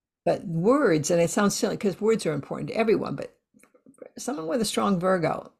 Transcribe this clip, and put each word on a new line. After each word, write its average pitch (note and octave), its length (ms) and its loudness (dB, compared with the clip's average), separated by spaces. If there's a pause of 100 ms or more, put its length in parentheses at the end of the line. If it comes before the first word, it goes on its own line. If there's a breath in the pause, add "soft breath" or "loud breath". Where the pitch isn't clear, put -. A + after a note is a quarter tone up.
(260)
But E3 200 0
words, F3+ 680 2
and E3+ 100 4
it E3+ 80 2
sounds G3+ 260 2
silly F3 220 -2
'cause F#3+ 240 -2
words G#3+ 240 0
are D#3+ 80 -2
important D3 360 -6
to - 80 -6
everyone, A3 380 2
but - 220 -12 (800)
someone D4+ 300 -8
with C4 140 0
a G#3+ 40 0
strong G3+ 340 0
Virgo, F3+ 600 0